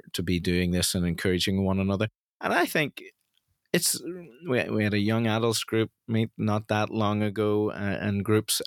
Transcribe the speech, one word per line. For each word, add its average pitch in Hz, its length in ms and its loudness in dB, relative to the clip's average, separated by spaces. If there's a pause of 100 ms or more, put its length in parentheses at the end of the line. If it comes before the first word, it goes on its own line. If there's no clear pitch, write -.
(140)
to 92 100 -4
be 87 160 0
doing 90 320 2
this 90 240 0
and 90 100 2
encouraging 92 600 0
one 95 160 2
another. 98 260 0 (320)
And 185 140 -2
I 330 120 2
think - 380 -2 (680)
it's, - 280 2 (460)
we, 123 220 2
we 107 160 2
had 104 80 2
a 104 60 2
young 113 280 2
adults 113 380 0
group 110 260 0 (160)
meet 110 300 0
not 107 320 -2
that 107 220 0
long 104 300 0
ago, 104 500 0
uh, 101 300 -6
in 101 220 -2
groups, 107 440 2